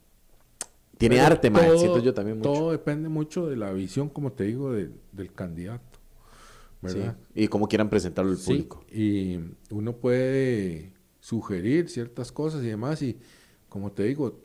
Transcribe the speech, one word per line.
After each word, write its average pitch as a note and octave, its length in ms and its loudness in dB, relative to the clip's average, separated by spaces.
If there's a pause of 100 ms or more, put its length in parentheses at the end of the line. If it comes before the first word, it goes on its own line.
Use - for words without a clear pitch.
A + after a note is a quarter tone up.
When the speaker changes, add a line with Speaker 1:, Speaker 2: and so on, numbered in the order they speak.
(960)
Speaker 1:
Tiene A#2 200 4
Speaker 2:
pero C3 100 8
Speaker 1:
arte, D#3+ 240 6
mae, E3 160 8
Speaker 2:
todo, E3 120 8
Speaker 1:
siento F3 200 4
yo B2 160 4
también G#2+ 240 -4
mucho. A2 140 0
Speaker 2:
todo D#3+ 200 0
depende D3+ 360 -4
mucho D#3 380 -4
de C#3 100 -4
la G2+ 160 -4
visión, G2 380 -4
como C#3 220 -6
te G2 120 -4
digo, B2+ 280 -4
de, F#2+ 180 -4 (220)
del F#2+ 200 -12
candidato, F#2+ 680 -12 (840)
¿verdad? F#2+ 340 -4 (180)
Speaker 1:
Sí, G#2+ 100 0
y G#2 40 2
cómo G#2 200 0
quieran G#2+ 200 2
presentarlo F#2+ 440 0
al F2+ 60 0
Speaker 2:
Sí, - 140 -12
Speaker 1:
público. - 400 -2
Speaker 2:
y G2+ 460 0 (320)
uno A2 260 -6
puede B2 960 0 (280)
sugerir A2+ 680 -2
ciertas A#2+ 440 -10
cosas D3+ 300 -6
y A#2+ 40 -4
demás, A#2+ 360 -4
y B2 160 -4 (520)
como G2+ 220 -8
te G2 100 -4
digo, C3 300 -2 (120)